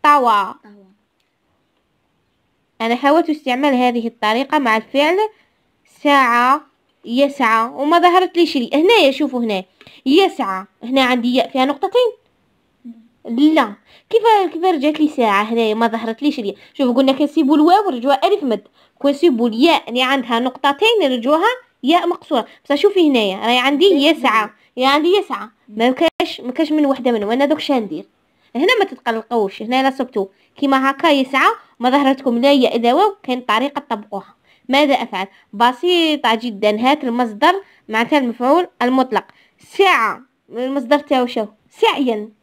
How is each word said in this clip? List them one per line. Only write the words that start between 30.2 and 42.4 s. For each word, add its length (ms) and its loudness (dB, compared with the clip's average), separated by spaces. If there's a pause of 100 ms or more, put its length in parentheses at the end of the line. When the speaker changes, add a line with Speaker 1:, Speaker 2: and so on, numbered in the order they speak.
Speaker 1:
كيما 340 0
هكا 180 -2
يسعى 440 2 (280)
ما 100 0
ظهرت 300 2
لكم 180 -2
لا 160 2
ياء 260 2
لا 140 2
واو، 300 2
كاين 180 -6
طريقة 380 -2
تطبقوها. 560 -10 (340)
ماذا 240 2
أفعل؟ 340 -4 (260)
بسيطة 840 0
جدًا، 560 -2
هات 120 -2
المصدر 580 -2 (280)
معناتها 280 -2
المفعول 500 0 (140)
المطلق. 440 -2 (340)
سعى 600 0 (300)
المصدر 500 -2
تاعو 260 0
شو؟ 200 -4 (240)
سعيا. 600 -2 (140)